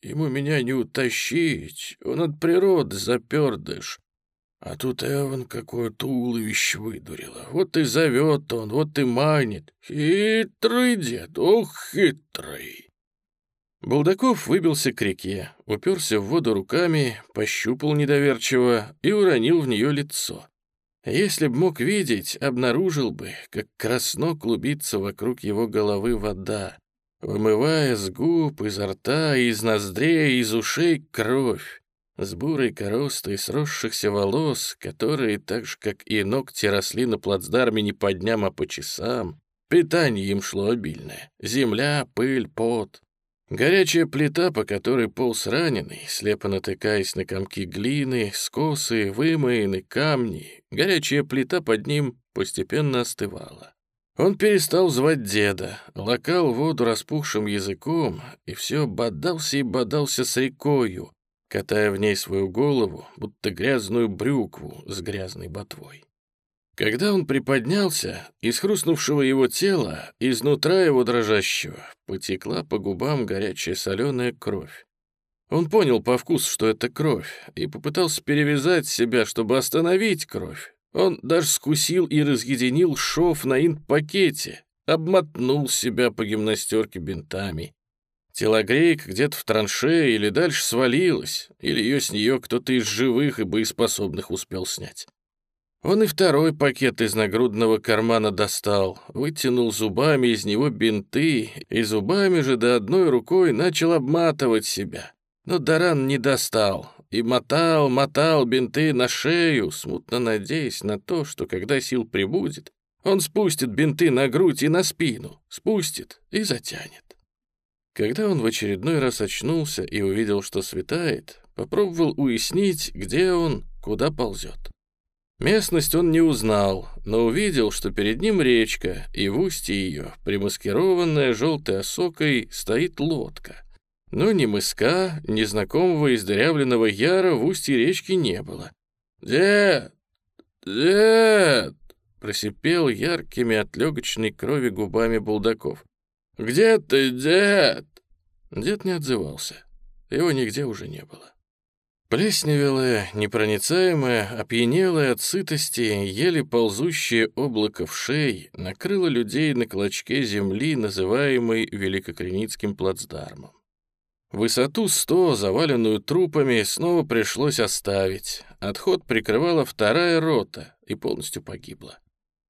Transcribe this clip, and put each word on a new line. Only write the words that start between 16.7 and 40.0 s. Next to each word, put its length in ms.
пощупал 600
недоверчиво 1080
и 80
уронил 480
в 80
неё 240
лицо. 560
Если 420
б 100
мог 240
видеть, 560
обнаружил 760
бы, 220
как 260
красно 600
клубится 600
вокруг 420
его 260
головы 480
вода, 600
вымывая 800
с 120
губ, 520
изо 260
рта, 480
из 280
ноздрей, 760
из 140
ушей 580
кровь. 680
С 180
бурой 360
коростой 680
сросшихся 760
волос, 680
которые, 600
так 260
же, 120
как 280
и 180
ногти, 440
росли 380
на 120
плацдарме 640
не 100
по 220
дням, 320
а 60
по 140
часам, 760
питание 600